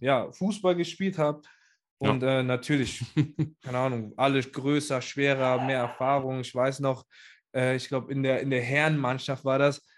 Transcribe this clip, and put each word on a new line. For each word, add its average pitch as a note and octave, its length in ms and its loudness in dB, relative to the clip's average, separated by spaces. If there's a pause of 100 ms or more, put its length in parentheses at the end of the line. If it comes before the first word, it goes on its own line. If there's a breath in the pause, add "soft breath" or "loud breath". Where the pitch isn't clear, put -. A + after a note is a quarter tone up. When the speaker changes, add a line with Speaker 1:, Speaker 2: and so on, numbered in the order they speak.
Speaker 1:
ja, B2 300 2
Fußball F#3 440 0
gespielt F3 420 -4
hab. D3+ 280 0 (560 soft breath)
Speaker 2:
Ja. G#2+ 160 4
Speaker 1:
Und, B2 60 -2
äh, C3 200 2
natürlich, B2+ 580 0 (140)
Speaker 2:
<laughs> D3+ 480 -2
Speaker 1:
keine B2 160 -6
Ahnung, A#2+ 380 -2
alles C3+ 340 2
größer, C#3 500 -2
schwerer, C3 580 2
mehr C3 200 0
Erfahrung. C3 640 0
Ich A#2+ 140 -12
weiß C3 240 0
noch, C3+ 260 -2 (500 loud breath)
äh, C3 200 2
ich B2+ 140 -6
glaub, B2 200 -4
in C#3 140 -2
der, C3 180 2
in C#3 80 -2
der B2+ 120 2
Herrenmannschaft C3+ 840 0
war C3+ 140 2
das, C#3+ 220 2 (160 soft breath)